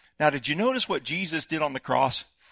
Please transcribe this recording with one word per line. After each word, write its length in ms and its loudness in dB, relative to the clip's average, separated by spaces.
Now, 100 6
did 180 0
you 80 0
notice 320 0
what 160 -2
Jesus 420 -4
did 160 -4
on 120 0
the 60 -6
cross? 460 0